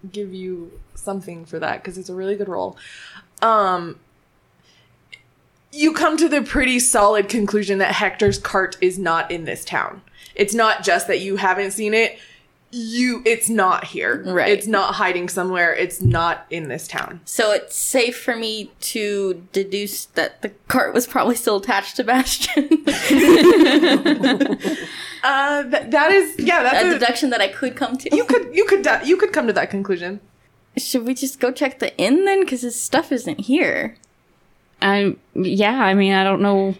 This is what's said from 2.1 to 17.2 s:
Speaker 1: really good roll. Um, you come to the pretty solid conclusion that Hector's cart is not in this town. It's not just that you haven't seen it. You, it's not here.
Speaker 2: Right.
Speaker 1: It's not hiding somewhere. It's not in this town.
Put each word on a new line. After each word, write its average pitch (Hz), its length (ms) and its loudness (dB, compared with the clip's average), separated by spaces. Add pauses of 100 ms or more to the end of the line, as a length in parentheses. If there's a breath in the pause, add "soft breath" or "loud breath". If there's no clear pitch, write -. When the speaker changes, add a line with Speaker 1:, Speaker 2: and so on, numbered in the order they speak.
Speaker 1:
really 190 200 -4
good 196 120 -6
roll. 175 300 -6 (640 loud breath)
Um, 185 580 0 (1700 soft breath)
you 302 220 2
come 320 240 0
to 320 120 4
the 285 120 2
pretty 254 380 0
solid 208 480 4
conclusion 202 520 0
that 196 160 0
Hector's 202 440 0
cart 185 420 -2
is 180 160 2
not 165 320 -2
in 170 160 -6
this - 200 -10
town. - 360 -6 (320 loud breath)
It's 202 200 0
not 220 300 2
just 175 240 0
that 175 120 0
you 190 180 -4
haven't 196 340 0
seen 214 220 -4
it. 226 240 0 (540 loud breath)
You, 240 540 -2
it's 226 220 0
not 190 380 0
here. 107 400 -4
Speaker 2:
Right. 175 260 0
Speaker 1:
It's 196 160 0
not 196 280 0
hiding 180 340 -2
somewhere. 180 440 0
It's - 280 -4
not 170 480 0
in 160 180 -8
this 156 220 -10
town. - 340 -10